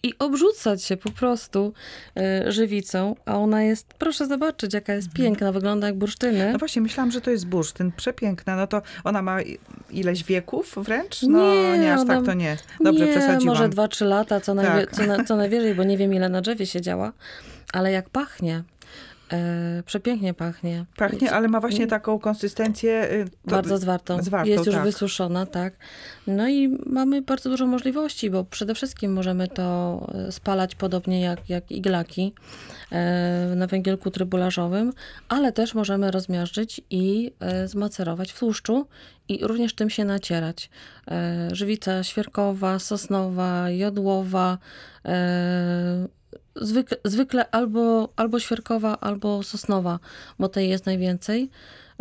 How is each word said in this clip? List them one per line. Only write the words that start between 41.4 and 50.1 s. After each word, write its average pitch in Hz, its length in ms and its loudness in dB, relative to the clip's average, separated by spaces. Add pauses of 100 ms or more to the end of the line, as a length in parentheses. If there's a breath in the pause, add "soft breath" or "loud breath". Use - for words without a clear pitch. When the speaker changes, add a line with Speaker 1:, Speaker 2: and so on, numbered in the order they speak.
Speaker 1:
żywica 190 500 -2
świerkowa, 196 760 -2
sosnowa, 185 920 -2
jodłowa, 190 880 0 (460 loud breath)
e, 180 1040 0 (500)
zwyk-, 226 480 0
zwykle 240 460 0
albo, 226 680 2
albo 226 240 0
świerkowa, 226 600 -2
albo 202 420 -2
sosnowa, 185 560 -2 (400 loud breath)